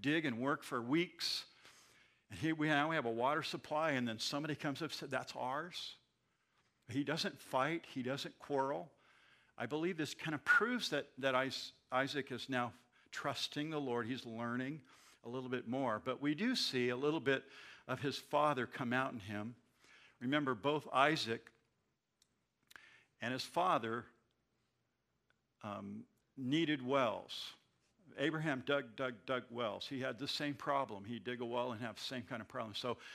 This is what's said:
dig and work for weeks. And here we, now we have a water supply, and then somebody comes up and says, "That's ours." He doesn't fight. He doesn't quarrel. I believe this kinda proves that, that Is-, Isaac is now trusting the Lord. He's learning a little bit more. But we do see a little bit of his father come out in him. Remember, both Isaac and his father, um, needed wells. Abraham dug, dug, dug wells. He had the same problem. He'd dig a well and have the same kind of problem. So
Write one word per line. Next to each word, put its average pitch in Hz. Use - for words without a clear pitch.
dig 151
and 117
work 143
for 123
weeks. 160
And 92
here 160
we, 151
now 151
we 165
have 131
a 117
water 131
supply, 156
and 123
then 110
somebody 151
comes 147
up 151
and -
says, -
"That's 127
ours." 139
He 139
doesn't 156
fight. 147
He 131
doesn't 135
quarrel. 143
I 120
believe 160
this 151
kinda 156
proves -
that, 143
that 131
Is-, -
Isaac 131
is 117
now 123
trusting 147
the 151
Lord. 120
He's 123
learning 120
a 117
little 127
bit 123
more. 120
But 127
we 147
do 226
see 123
a 123
little 147
bit 135
of 127
his 135
father 143
come 120
out 131
in 123
him. 104
Remember, 135
both 143
Isaac 131
and 117
his 127
father, 120
um, 101
needed 143
wells. 123
Abraham 151
dug, 135
dug, 127
dug 127
wells. 113
He 135
had 131
the 139
same 143
problem. 131
He'd 110
dig 123
a 120
well 120
and 107
have 113
the -
same 127
kind 113
of -
problem. 113
So 120